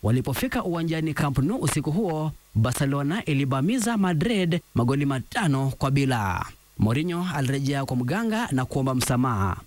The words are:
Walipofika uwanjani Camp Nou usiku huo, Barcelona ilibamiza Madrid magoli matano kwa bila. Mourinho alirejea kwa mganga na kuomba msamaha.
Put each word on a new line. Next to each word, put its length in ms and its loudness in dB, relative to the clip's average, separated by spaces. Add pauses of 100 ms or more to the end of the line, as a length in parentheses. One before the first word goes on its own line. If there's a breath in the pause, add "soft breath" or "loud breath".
Walipofika 600 0
uwanjani 500 -2
Camp 240 0
Nou 240 0
usiku 300 -2
huo, 400 -2 (240)
Barcelona 720 0
ilibamiza 720 0
Madrid 640 2 (140)
magoli 300 2
matano 720 0
kwa 140 0
bila. 540 2 (320)
Mourinho 580 0
alirejea 500 0
kwa 120 -2
mganga 540 -2
na 140 0
kuomba 300 0
msamaha. 720 2